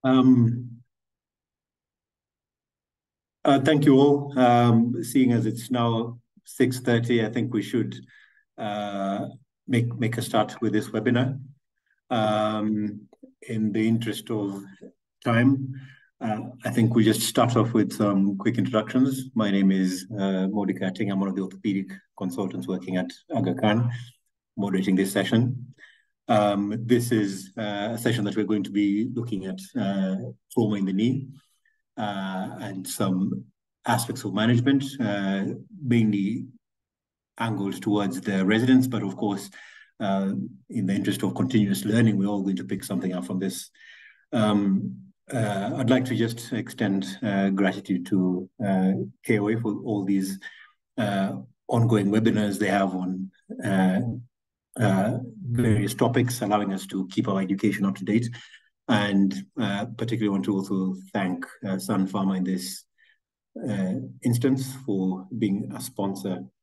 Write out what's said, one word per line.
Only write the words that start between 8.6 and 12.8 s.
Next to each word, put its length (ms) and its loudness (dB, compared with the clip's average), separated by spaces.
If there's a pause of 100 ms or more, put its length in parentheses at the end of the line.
make, 300 0
make 200 -2
a 40 -4
start 380 0
with 120 0
this 160 0
webinar. 520 0 (680)
Um, 920 0 (400)